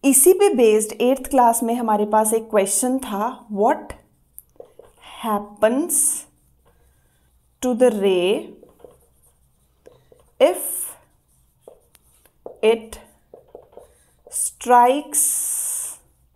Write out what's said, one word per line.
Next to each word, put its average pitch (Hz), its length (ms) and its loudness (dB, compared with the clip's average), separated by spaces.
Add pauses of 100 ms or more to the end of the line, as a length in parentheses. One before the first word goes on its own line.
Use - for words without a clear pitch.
इसी 277 280 4
पे 403 200 4
based 220 480 2
एट्थ 262 280 0
class 240 340 2
में 233 120 -4
हमारे 220 300 -2
पास 220 280 0
एक 220 160 -4
question 214 480 0
था, 226 560 -8
what 233 400 -2 (1300)
happens 220 680 -2 (1700)
to 247 160 0
the 247 120 4 (100)
ray 190 360 0 (2000)
if 320 160 2 (2000)
it 220 340 -2 (1300)
strikes 254 920 0 (1160)